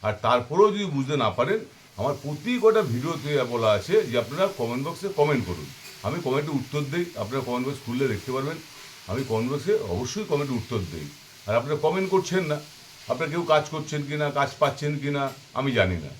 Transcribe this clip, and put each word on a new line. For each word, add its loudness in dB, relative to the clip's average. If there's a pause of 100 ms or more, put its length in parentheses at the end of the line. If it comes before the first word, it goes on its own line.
আর 0 (100)
তারপরেও 6
যদি -2 (100)
বুঝতে 0 (100)
না 4 (100)
পারেন, 4 (420)
আমার 0
প্রতি -4 (100)
কটা 8 (100)
ভিডিওতে -2 (220)
বলা 4
আছে 0 (160)
যে 0
আপনারা -2 (140)
কমেন্ট -2
বক্সে -6 (100)
কমেন্ট 4
করুন, -6 (400)
আমি -2
কমেন্টে 0
উত্তর -4 (100)
দিই। 0 (160)
আপনারা -2
কমেন্ট -2
বক্স -6
খুললে 0
দেখতে -6
পারবেন, -2 (540)
আমি -2
কমেন্ট 0
বক্সে 0 (200)
অবশ্যই -4
কমেন্টে 0
উত্তর -4 (120)
দিই। -10 (380)
আর 0
আপনারা 0
কমেন্ট 2
করছেন 2
না, 0 (520)
আপনারা 0
কেউ -2 (100)
কাজ 6 (100)
করছেন -4
কি -4
না, 2 (120)
কাজ 2 (100)
পাচ্ছেন 2 (100)
কি -2
না, 0 (360)
আমি 0
জানি 4
না। -10